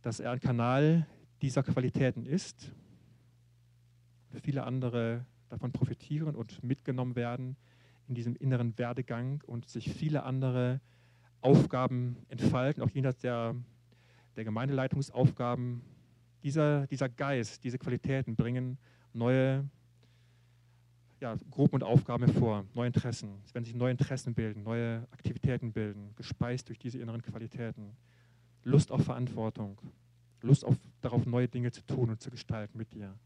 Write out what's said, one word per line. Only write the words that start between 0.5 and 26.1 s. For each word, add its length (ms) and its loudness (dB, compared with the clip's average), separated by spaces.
dieser 200 2
Qualitäten 640 0
ist, 480 -6
viele 220 -2
andere 640 -2
davon 240 -6
profitieren 640 -2
und 260 -10
mitgenommen 540 -2
werden 400 -4
in 80 -4
diesem 220 -4
inneren 420 0
Werdegang 680 -4
und 220 -10
sich 240 -6
viele 300 0
andere 580 0
Aufgaben 760 6
entfalten, 540 2
auch 80 4
jenseits 300 0
der, 340 -2
der 80 -6
Gemeindeleitungsaufgaben. 1400 0
Dieser, 440 4
dieser 220 -2
Geist, 560 -2
diese 140 -4
Qualitäten 580 -2
bringen 420 -2
neue, 560 2
ja, 160 -6
Gruppen 260 2
und 60 2
Aufgaben 420 2
hervor, 400 4
neue 120 0
Interessen. 580 -4
Es 80 -20
werden 120 -6
sich 100 -12
neue 160 0
Interessen 440 -2
bilden, 280 -4
neue 480 -4
Aktivitäten 640 -2
bilden, 440 -6